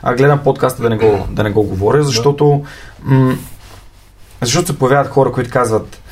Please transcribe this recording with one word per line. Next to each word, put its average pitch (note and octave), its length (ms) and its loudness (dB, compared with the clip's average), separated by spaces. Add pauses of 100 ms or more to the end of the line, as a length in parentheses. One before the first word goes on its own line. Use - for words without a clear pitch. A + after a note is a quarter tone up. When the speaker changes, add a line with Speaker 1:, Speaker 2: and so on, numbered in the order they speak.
Speaker 1:
а B2+ 100 -2
гледам C#3+ 260 2
подкаста C3 420 -2
да A#2+ 80 0
не A2+ 80 0
го, G#2 320 2
да - 140 -2
не G#2+ 80 -2
го G#2 120 2
говоря, G2+ 340 0
Speaker 2:
Да. D3+ 60 2
Speaker 1:
защото, C#3+ 600 0 (400)
м, C3 320 2 (1080)
защото D#3 260 -2
се D3 120 -6
появяват C3+ 280 2
хора, C3 240 0
които A#2+ 180 -4
казват: A2 520 -2 (100)